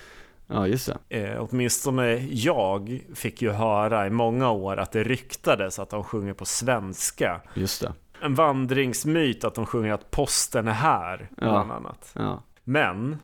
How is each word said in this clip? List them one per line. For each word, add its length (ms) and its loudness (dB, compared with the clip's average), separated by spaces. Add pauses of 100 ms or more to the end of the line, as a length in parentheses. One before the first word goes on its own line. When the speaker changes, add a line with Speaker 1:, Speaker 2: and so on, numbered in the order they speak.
(460)
Speaker 1:
Ja, 200 0
just 240 0 (180)
det. 120 -4
Speaker 2:
Eh, 300 -4
åtminstone 640 2 (160)
jag 680 0 (140)
fick 280 -6
ju 80 2
höra 560 2
i 40 -2
många 400 2
år 260 -2
att 160 -4
det 120 2
ryktades 760 -2
att 120 -8
de 140 -4
sjunger 300 -4
på 100 -12
svenska. 960 -2 (140)
Speaker 1:
Just 280 -2
det. 100 -4 (300)
Speaker 2:
En 120 0
vandringsmyt 1080 2
att 100 0
de 120 -2
sjunger 260 0
att 180 -4
posten 580 0
är 40 2
här, 580 0
Speaker 1:
Ja. 200 0
Speaker 2:
bland 220 2
annat. 420 -12
Speaker 1:
Ja. 280 -4 (220)
Speaker 2:
Men 600 0